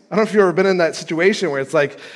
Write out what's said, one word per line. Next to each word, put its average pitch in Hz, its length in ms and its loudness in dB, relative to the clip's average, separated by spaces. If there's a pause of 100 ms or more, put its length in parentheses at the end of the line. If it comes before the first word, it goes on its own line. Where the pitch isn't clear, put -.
(120)
I - 40 -6
don't 214 100 2
know - 40 -2
if 180 40 -8
you've 208 80 4
ever 180 120 4
been 190 140 2
in 190 100 2
that 165 180 0
situation 175 540 -2
where 139 100 -4
it's 135 140 -6
like, 147 260 0 (160)